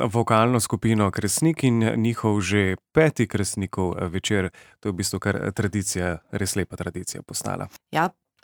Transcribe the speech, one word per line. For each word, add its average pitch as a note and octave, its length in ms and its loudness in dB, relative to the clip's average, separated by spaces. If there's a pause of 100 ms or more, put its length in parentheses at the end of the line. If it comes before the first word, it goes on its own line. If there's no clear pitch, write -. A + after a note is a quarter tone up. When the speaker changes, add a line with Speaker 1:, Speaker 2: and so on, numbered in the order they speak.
(120)
Speaker 1:
vokalno A#2 480 4
skupino G#2+ 500 2
Kresnik C#3 540 0
in A#2 140 4 (180)
njihov A2 440 0
že F#2+ 360 2 (160)
peti D3+ 340 4
Kresnikov, F#2+ 720 -2
eh, F#2 100 -4
večer. F#2 420 0 (300)
To - 80 -6
je G2+ 40 -2
v - 20 -8
bistvu F#2+ 240 -4
kar, F#2+ 180 -2
eh, G2 140 -4
tradicija, F#2 680 -2 (120)
res G2 260 -4
lepa F2+ 200 -4
tradicija - 460 -8
postala. G2 440 -8 (240)
Speaker 2:
Ja, E3 180 0 (360)